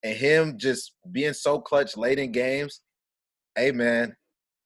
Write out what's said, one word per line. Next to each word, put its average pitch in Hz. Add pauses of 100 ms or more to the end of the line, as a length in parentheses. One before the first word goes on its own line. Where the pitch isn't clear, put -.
and 110
him 147
just 120 (180)
being 147
so 147
clutch -
late 127
in 131
games. 131 (760)
Hey, 123
man, 120 (500)